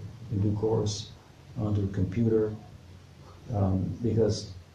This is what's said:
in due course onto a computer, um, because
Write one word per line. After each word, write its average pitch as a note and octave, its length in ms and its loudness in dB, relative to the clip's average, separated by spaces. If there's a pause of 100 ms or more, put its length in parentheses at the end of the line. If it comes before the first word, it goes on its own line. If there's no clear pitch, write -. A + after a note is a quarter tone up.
(320)
in G2 100 0
due G#2 160 2
course A2 540 0 (480)
onto G#2 240 0
a F#2+ 40 0
computer, G#2+ 680 2 (1000)
um, F#2+ 360 2 (120)
because A2+ 480 2 (240)